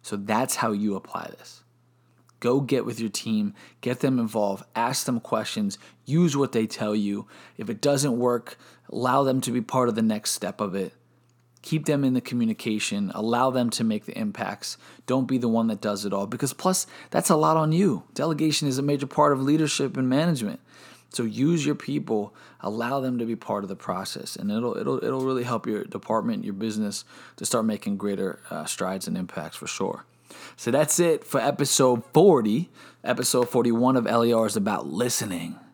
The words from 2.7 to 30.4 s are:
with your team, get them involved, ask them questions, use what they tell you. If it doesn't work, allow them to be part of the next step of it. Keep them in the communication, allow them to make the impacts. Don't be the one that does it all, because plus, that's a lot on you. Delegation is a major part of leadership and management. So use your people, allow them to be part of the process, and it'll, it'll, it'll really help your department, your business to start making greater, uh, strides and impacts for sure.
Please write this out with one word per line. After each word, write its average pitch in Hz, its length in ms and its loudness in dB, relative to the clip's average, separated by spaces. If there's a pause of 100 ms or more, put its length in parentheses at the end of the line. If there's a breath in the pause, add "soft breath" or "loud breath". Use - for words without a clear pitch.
with 110 140 -6
your 113 100 -2
team, 104 440 -2 (280 loud breath)
get 123 180 -2
them 131 180 2
involved, 104 460 0 (120)
ask 117 300 0
them 120 140 0
questions, 107 580 -4 (280 loud breath)
use 151 320 4
what 139 160 2
they 113 120 2
tell 107 300 -4
you. 101 320 -2 (300 loud breath)
If 110 120 -8
it 107 120 -6
doesn't 139 360 2
work, 120 400 0 (320 loud breath)
allow 127 340 2
them 131 180 2
to 123 100 -4
be 120 100 0
part 123 280 2
of 107 60 -2
the 113 60 0
next 110 300 0
step - 300 -6
of 98 140 -4
it. 95 180 -4 (680)
Keep 156 240 -2
them 143 200 2
in 127 80 4
the 123 80 2
communication, 107 920 -2
allow 117 360 2
them 123 220 2
to 117 120 -2
make 110 220 0
the - 120 -10
impacts. 101 600 -6 (280 loud breath)
Don't 127 220 2
be 131 100 0
the 120 120 2
one 113 180 4
that 107 140 -2
does 104 240 -2
it 98 80 -2
all, 101 140 -2
because 127 260 -4
plus, - 340 0 (240 loud breath)
that's - 180 0
a 170 60 6
lot 156 220 4
on 156 160 2
you. 165 300 2 (100)
Delegation 151 560 0
is 127 80 0
a 139 40 0
major 143 260 0
part 147 260 4
of 131 80 0
leadership 143 560 0
and 131 100 0
management. 135 540 0 (500 loud breath)
So 123 120 -4
use 139 420 2
your 147 100 0
people, 113 580 -4 (280 loud breath)
allow 117 400 -2
them 127 160 -2
to 117 80 -2
be 113 100 -2
part 101 280 -4
of 95 40 -8
the 92 80 -8
process, - 600 -8
and 101 160 -4
it'll, 113 260 -2
it'll, 135 260 -2
it'll 131 220 -2
really 131 180 0
help 120 220 -4
your 107 180 -2
department, 107 640 -4
your 101 80 -6
business 104 500 -4 (340 loud breath)
to - 80 -10
start 113 200 2
making 101 320 -2
greater, 98 420 -4 (120)
uh, 80 140 -8
strides 92 420 -4
and 92 100 -4
impacts 82 400 -8
for - 100 -12
sure. - 380 -6 (500 loud breath)